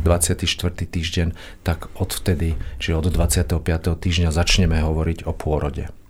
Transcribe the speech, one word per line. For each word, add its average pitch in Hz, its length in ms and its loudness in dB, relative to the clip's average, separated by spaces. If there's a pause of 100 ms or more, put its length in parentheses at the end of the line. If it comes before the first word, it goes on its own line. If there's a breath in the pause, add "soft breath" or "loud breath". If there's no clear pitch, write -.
dvadsiaty 85 480 2
štvrtý - 400 -4
týždeň, 82 400 -2 (400 loud breath)
tak - 320 -2
odvtedy, 82 560 0 (240 loud breath)
čiže 82 160 0
od 82 160 0
dvadsiateho 85 480 2
piateho 82 320 0
týždňa 85 400 2
začneme 80 480 4
hovoriť 80 480 0
o 82 80 -4
pôrode. 71 560 -2 (180)